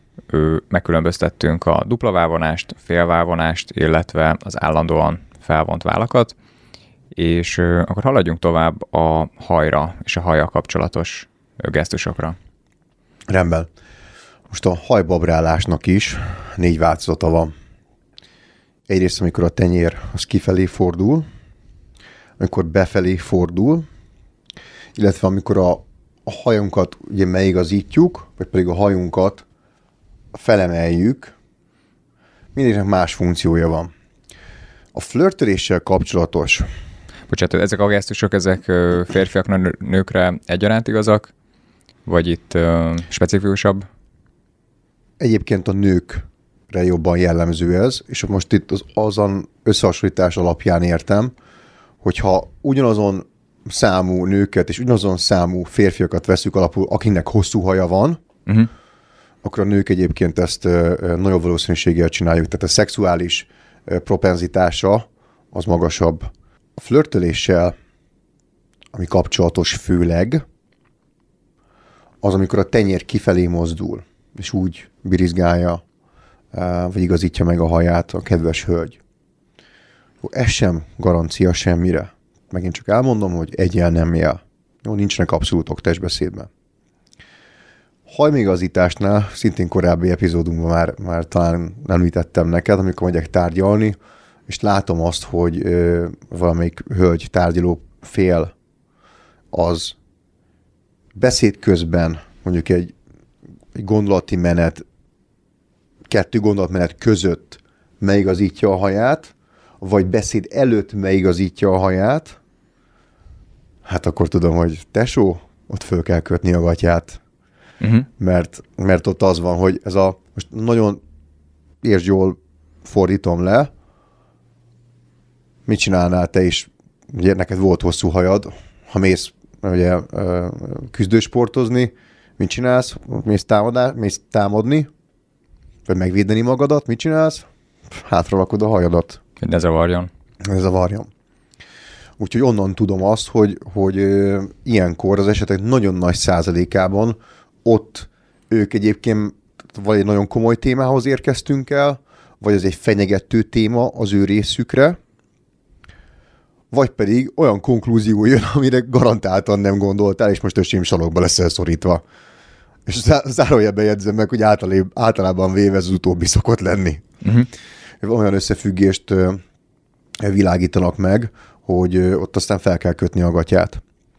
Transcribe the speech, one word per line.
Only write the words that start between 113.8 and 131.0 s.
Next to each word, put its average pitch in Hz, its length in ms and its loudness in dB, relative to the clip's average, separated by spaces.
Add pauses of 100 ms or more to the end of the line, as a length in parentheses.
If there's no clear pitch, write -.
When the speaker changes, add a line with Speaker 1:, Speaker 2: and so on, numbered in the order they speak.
Speaker 2:
hát - 240 -8
akkor 82 220 0
tudom, 85 280 2
hogy 85 260 0 (100)
tesó, 101 480 0 (280)
ott - 160 -10
föl 87 200 -4
kell 85 160 0
kötni 90 340 -2
a 87 80 2
gatyát. 85 600 -2 (580)
Speaker 1:
Mhm. 113 180 2 (200)
Speaker 2:
Mert, 90 440 -2 (140)
mert 90 320 0
ott 92 140 -2
az 92 180 2
van, 87 180 -2
hogy 95 260 2
ez 92 120 -6
a, 95 240 2 (140)
most - 180 -14
nagyon 113 500 0 (800)
értsd 95 240 2
jól, 95 320 2 (460)
fordítom 90 600 0
le, 117 300 2 (1900)
mit 104 120 0
csinálnál 90 480 2
te 92 160 2
is? - 260 -2 (440)
Ugye 95 200 2
neked 92 240 -4
volt 92 240 2
hosszú 87 280 0
hajad, 92 440 0 (360)
ha 101 100 -4
mész, 95 320 0 (300)
ugye, 90 340 0 (160)
ö, 90 360 -4 (440)
küzdősportozni, 117 1000 0 (440)